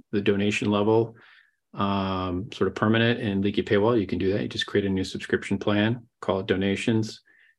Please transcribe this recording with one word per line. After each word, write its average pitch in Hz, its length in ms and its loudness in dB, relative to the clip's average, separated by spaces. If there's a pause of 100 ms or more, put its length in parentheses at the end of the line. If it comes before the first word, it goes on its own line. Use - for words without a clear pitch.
(120)
the 104 80 0
donation 104 500 0
level, 110 460 2 (580)
um, 95 800 -2
sort - 160 -2
of - 80 -4
permanent 113 460 2
in 98 200 -2
Leaky 101 220 0
Paywall, 110 340 2
you 98 80 0
can - 140 -4
do 95 140 2
that. 107 80 -2
You - 80 -4
just - 160 -6
create 101 200 0
a 98 40 0
new 95 160 0
subscription - 520 -4
plan, 107 480 0 (140)
call 95 220 -2
it - 60 -8
donations. 98 760 0 (380)